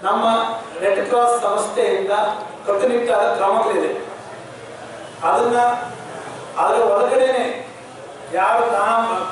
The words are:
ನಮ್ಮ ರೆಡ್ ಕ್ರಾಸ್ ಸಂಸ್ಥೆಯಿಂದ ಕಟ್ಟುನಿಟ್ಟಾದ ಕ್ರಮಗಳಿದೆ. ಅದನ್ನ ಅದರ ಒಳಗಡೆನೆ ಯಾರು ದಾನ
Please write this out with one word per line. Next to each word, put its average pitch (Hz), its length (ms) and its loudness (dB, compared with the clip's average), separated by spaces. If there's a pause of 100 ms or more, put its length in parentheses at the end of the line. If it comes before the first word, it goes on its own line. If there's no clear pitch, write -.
ನಮ್ಮ 208 180 2 (580)
ರೆಡ್ 190 260 2
ಕ್ರಾಸ್ 240 360 4
ಸಂಸ್ಥೆಯಿಂದ 202 680 0 (540)
ಕಟ್ಟುನಿಟ್ಟಾದ 233 580 2 (140)
ಕ್ರಮಗಳಿದೆ. 202 520 2 (1400)
ಅದನ್ನ 240 300 4 (1040)
ಅದರ 220 160 2 (140)
ಒಳಗಡೆನೆ 262 520 4 (920)
ಯಾರು 226 260 4 (120)
ದಾನ 226 300 2 (260)